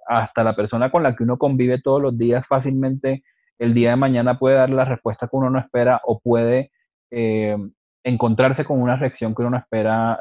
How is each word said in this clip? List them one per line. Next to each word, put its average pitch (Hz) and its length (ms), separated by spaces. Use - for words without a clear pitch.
hasta 113 360
la 110 140
persona 117 340
con 170 140
la 127 100
que 113 100
uno 123 140
convive 127 420
todos 139 220
los 127 160
días 120 300
fácilmente 135 760
el 117 160
día 120 160
de 123 60
mañana 127 420
puede 131 180
dar 131 140
la 131 140
respuesta 117 440
que - 80
uno 135 140
no 131 100
espera 123 440
o 117 140
puede, 120 540
eh, 110 440
encontrarse 127 600
con 135 180
una 123 140
reacción 123 380
que 120 80
uno 120 80
no 123 80
espera 113 640